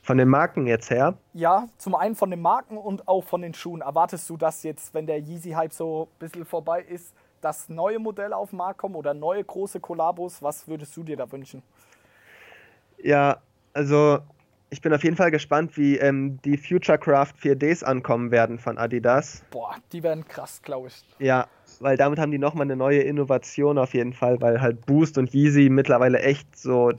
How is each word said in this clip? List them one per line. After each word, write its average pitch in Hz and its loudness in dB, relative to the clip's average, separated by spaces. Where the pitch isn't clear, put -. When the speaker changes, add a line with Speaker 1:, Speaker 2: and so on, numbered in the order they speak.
Speaker 1:
Von 131 2
den 127 6
Marken 143 2
jetzt 117 -2
her? 135 2
Speaker 2:
Ja, 185 0
zum 190 -4
einen 196 -2
von 196 -2
den 175 -8
Marken 214 -2
und 196 -10
auch 190 0
von 175 -6
den 170 -12
Schuhen. 170 -12
Erwartest 160 -4
du, 165 -10
dass 160 -4
jetzt, 156 -12
wenn 156 -6
der 156 -4
Yeezy-Hype 165 -8
so 160 -8
ein - -20
bisschen 170 -14
vorbei 165 -6
ist, 175 -16
dass - -8
neue 180 -4
Modelle 208 -8
auf 196 -8
den 196 -14
Markt 185 -8
kommen 196 -8
oder 147 -4
neue 165 -4
große 196 -10
Kollabos? 170 -6
Was 147 -8
würdest 156 -14
du 165 -14
dir 156 -10
da 127 -10
wünschen? 135 -18
Speaker 1:
Ja, 143 2
also 147 4
ich 139 -16
bin 156 2
auf 147 0
jeden 170 2
Fall 175 2
gespannt, 151 -2
wie, 143 4
ähm, 139 0
die 143 0
Futurecraft 151 2
vier 139 2
Ds 147 0
ankommen 123 -2
werden 117 2
von 117 -8
Adidas. 120 0
Speaker 2:
Boah, 117 -10
die 170 -12
werden 160 -4
krass, - -16
glaub 131 -10
ich. - -20
Speaker 1:
Ja, 131 2
weil 135 2
damit 143 2
haben 151 0
die 147 -2
nochmal 147 0
eine 139 -2
neue 139 4
Innovation 143 0
auf 127 0
jeden 123 0
Fall, 123 0
weil 117 4
halt 120 0
Boost 151 4
und 131 0
Yeezy 143 6
mittlerweile 127 4
echt - 0
so 123 2